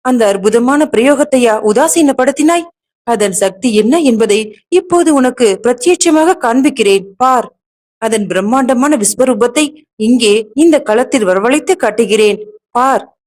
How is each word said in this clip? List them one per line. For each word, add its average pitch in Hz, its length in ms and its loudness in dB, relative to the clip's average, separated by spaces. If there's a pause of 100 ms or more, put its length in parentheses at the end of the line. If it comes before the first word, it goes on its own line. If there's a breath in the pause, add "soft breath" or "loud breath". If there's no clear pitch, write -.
அந்த 247 260 0
அற்புதமான 233 640 0
பிரயோகத்தையா 254 680 2
உதாசீனப்படுத்தினாய்? 294 1040 0 (380)
அதன் 214 280 -2
சக்தி 190 420 -4
என்ன 220 260 2
என்பதை 220 580 0 (100)
இப்போது 349 460 0
உனக்கு 247 500 0
பிரத்யட்சமாக 320 760 0
காண்பிக்கிறேன், 233 680 0 (120)
பார். 254 380 -2 (420)
அதன் 220 300 -4
பிரம்மாண்டமான 247 680 0
விஸ்வரூபத்தை 247 880 -2 (120)
இங்கே 220 580 0
இந்த 311 280 2
களத்தில் 226 440 -2
வரவழைத்து 247 500 0
காட்டுகிறேன், 214 680 -2 (260)
பார். 247 560 -2